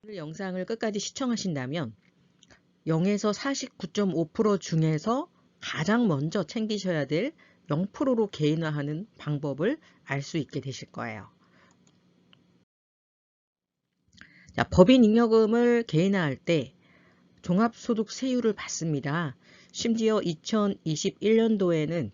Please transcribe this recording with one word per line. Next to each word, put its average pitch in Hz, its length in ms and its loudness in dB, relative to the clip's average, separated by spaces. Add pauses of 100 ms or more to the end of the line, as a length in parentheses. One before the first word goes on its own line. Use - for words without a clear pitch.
오늘 208 120 -12
영상을 180 480 -6
끝까지 220 340 -4
시청하신다면 160 960 -4 (920)
영에서 196 440 2
사십구점오 196 1000 -2
프로 208 240 2
중에서 160 720 0 (320)
가장 208 480 0
먼저 160 340 -2
챙기셔야 196 600 -2
될 180 260 -2 (380)
영 160 200 -2
프로로 240 400 0
개인화하는 151 760 -2 (100)
방법을 147 600 -4 (260)
알 139 180 -6
수 165 160 -8
있게 143 220 -6
되실 - 320 -12
거예요. 117 380 -10 (3250)
자, - 80 0
법인 226 400 8
잉여금을 233 800 4
개인화할 175 520 0
때 156 380 -2 (680)
종합소득 220 680 -2
세율을 247 400 -2
받습니다. 151 840 -4 (340)
심지어 220 500 0
이천이십일 196 1160 0
년도에는 170 760 0